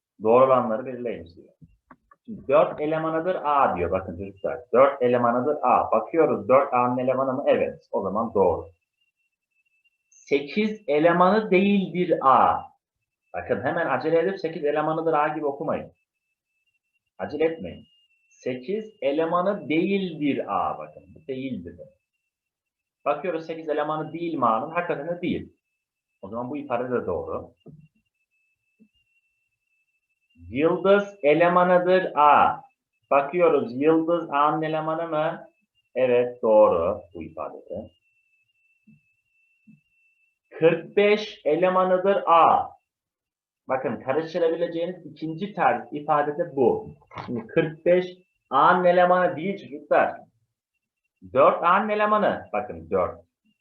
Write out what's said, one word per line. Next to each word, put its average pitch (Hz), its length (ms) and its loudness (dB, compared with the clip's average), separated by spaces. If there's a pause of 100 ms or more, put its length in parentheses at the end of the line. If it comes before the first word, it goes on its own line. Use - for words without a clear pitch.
(220)
doğru 120 220 6
olanları 120 420 0
belirleyiniz 117 500 -10
diyor. - 120 -20 (760)
Şimdi 101 240 -16
dört 147 320 2
elemanıdır 160 640 -2
A 135 320 2
diyor 85 140 -2
bakın 90 280 -4
çocuklar. 98 420 -8 (120)
Dört 131 300 4
elemanıdır 123 600 2
A. 117 280 2
Bakıyoruz 113 580 0
dört 131 260 4
A'nın 123 240 0
elemanı 131 340 -2
mı? 139 140 -4
Evet. 110 460 0
O 113 100 -2
zaman 104 320 -4
doğru. 90 320 2 (1400)
Sekiz 208 800 -2
elemanı 175 640 4
değildir 180 720 2
A. 120 360 4 (760)
Bakın 98 300 -4
hemen 165 220 -2
acele 147 320 0
edip 190 220 -2
sekiz 160 240 -8
elemanıdır 156 480 -2
A 151 160 2
gibi 156 180 -6
okumayın. - 460 -6 (1300)
Acele 143 260 -4
etmeyin. 160 400 -6 (460)
Sekiz 165 720 -8
elemanı 165 680 -2
değildir 160 800 -2
A. 80 300 -4
Bakın 76 240 -18 (120)
bu - 120 -20
değildir. 127 500 -10 (1300)
Bakıyoruz 160 420 -4
sekiz 160 220 -10
elemanı 151 440 -4
değil 165 220 -6
mi 127 120 0
A'nın? 117 240 0
Hakikaten 160 380 -4
de 175 140 -6
değil. 117 300 -6 (680)
O 95 60 -14
zaman 120 220 -10
bu 147 60 -8
ifade 127 340 -6
de 110 160 -4
doğru. 92 480 -8 (3000)
Yıldız 175 720 0
elemanıdır 175 920 4
A. 143 460 4 (500)
Bakıyoruz 139 720 2
yıldız 160 500 2
A'nın 151 320 2
elemanı 160 460 -4
mı? 160 400 -4 (460)
Evet 123 480 0
doğru 104 580 4 (140)
bu 85 80 -12
ifadede. 78 680 -12 (2750)
Kırk 165 380 2
beş 208 480 0
elemanıdır 185 840 2
A. 156 440 4 (960)
Bakın 127 320 -4
karıştırabileceğiniz 165 1080 -4
ikinci 160 460 -10
tarz 123 400 -2
ifade 147 460 -2
de 139 180 -6
bu. 110 380 0 (320)
Şimdi 120 200 -8
kırk 156 400 -4
beş 180 200 2 (440)
A'nın 170 340 2
elemanı 180 520 4
değil 190 220 -8
çocuklar. - 600 -2 (1120)
Dört 160 300 4
A'nın 196 260 2
elemanı. 208 640 0
Bakın 87 380 -8
dört. 87 300 -2 (400)